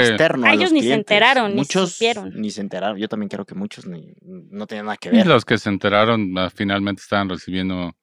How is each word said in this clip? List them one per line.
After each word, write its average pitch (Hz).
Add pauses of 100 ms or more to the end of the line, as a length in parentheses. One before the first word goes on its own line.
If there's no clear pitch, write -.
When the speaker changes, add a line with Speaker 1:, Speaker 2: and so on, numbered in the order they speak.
Speaker 1:
externo 131
a -
Speaker 2:
ellos -
Speaker 1:
los 339
Speaker 2:
ni 302
se 226
Speaker 1:
clientes. 220
Speaker 2:
enteraron, 226
ni 214
Speaker 1:
Muchos 180
Speaker 2:
supieron. 220
Speaker 1:
ni 107
se 104
enteraron. 98
Yo 107
también 104
creo 101
que -
muchos 98
ni, 82 (100)
no -
tenían 107
nada 101
que -
Speaker 3:
Y -
Speaker 1:
ver. 110
Speaker 3:
los 127
que 113
se -
enteraron, 104
ah, 92
finalmente 101
estaban 101
recibiendo 92